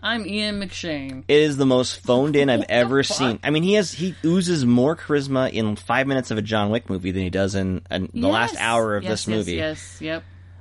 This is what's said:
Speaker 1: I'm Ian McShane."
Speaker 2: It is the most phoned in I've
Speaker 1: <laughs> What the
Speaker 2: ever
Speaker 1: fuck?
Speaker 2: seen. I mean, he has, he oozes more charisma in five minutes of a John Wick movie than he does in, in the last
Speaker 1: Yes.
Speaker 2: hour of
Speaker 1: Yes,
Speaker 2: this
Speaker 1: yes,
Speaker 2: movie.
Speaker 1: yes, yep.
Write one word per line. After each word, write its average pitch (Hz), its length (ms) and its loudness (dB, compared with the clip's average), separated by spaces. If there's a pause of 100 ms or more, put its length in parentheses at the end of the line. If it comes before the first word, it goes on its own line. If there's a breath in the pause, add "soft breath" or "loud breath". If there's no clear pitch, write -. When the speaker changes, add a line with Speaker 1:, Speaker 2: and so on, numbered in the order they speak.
Speaker 1:
I'm 220 240 -4
Ian 208 340 -4
McShane." 139 680 -8
Speaker 2:
It 147 120 6
is 151 160 2
the 139 80 2
most 127 360 2
phoned 139 360 2
in 143 140 4
I've 117 80 4
Speaker 1:
<laughs> - 0 -
What 104 100 -4
the 104 60 0
Speaker 2:
ever 120 280 4
Speaker 1:
fuck? 208 140 -4
Speaker 2:
seen. 120 260 0
I 127 60 -2
mean, 156 140 2
he 185 120 2
has, 208 200 2
he 165 280 -4
oozes 170 440 2
more 123 280 4
charisma 135 560 0
in 107 260 -2
five 131 300 0
minutes 135 240 -2
of 113 60 -2
a 107 60 0
John 107 260 0
Wick 113 220 -2
movie 92 220 -4
than 95 100 -2
he 92 80 -2
does 95 240 0
in, 95 260 -2 (100)
in 92 220 -4
the - 160 -2
last 113 240 2
Speaker 1:
Yes. - 80 -10
Speaker 2:
hour 113 380 0
of 101 60 -4
Speaker 1:
Yes, 110 60 -4 (140)
Speaker 2:
this - 40 -4
Speaker 1:
yes, 107 100 -2
Speaker 2:
movie. 90 180 -4
Speaker 1:
yes, 156 460 -8
yep. 160 220 -8 (360 soft breath)